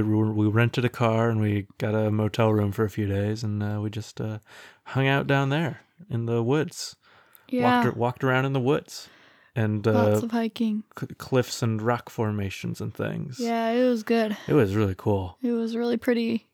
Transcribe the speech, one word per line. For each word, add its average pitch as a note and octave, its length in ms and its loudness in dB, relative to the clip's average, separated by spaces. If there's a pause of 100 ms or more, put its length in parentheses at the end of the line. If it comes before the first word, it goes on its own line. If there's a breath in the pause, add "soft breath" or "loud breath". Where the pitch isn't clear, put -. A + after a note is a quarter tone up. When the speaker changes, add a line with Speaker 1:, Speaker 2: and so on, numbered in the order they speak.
Speaker 1:
we, - 0 -
we G#2+ 440 2
rented A2+ 380 2
a B2 40 2
car A2+ 420 2
and A2 100 0
we G#2 260 0 (120)
got G#2+ 160 -2
a G#2+ 160 2
motel G#2+ 420 2
room G#2 200 2
for A2 120 0
a G#2 60 0
few G#2+ 160 -2
days, G#2 360 -2
and, G#2 200 -2
uh, G#2 180 -4
we G#2+ 100 -4
just, G#2+ 300 -10
uh, A2 180 -6 (460 loud breath)
hung C3+ 240 0
out C#3 180 2
down C#3 220 2
there D3+ 320 -2 (280)
in A#2 180 -4
the A#2 160 0
woods. C3+ 520 -2 (540 soft breath)
Speaker 2:
Yeah. B3 160 -2
Speaker 1:
Walked B3 220 4
ar-, A#2+ 120 0
walked B2 260 -2
around C3 200 4
in C3+ 80 -2
the C3+ 80 0
woods - 480 -2 (480 soft breath)
and, G#2+ 300 0
Speaker 2:
Lots G#2+ 360 4
Speaker 1:
uh, A#3 40 -4
Speaker 2:
of A3 40 -6
hiking. A3+ 540 -2 (120)
Speaker 1:
cl-, - 120 -8 (100)
cliffs - 440 0
and A2 200 0
rock A#2 280 -2
formations G#2+ 680 -4
and G#2+ 140 -8
things. A2 460 -6
Speaker 2:
Yeah, A3+ 300 -2
it B3 180 2
was A3+ 160 0
good. A3 320 0 (100)
Speaker 1:
It - 80 0
was G#2 220 4
really G2+ 200 2
cool. F#2+ 460 -2
Speaker 2:
It A#3+ 100 0
was A3+ 220 -2
really A#3+ 220 0
pretty A#3 580 -2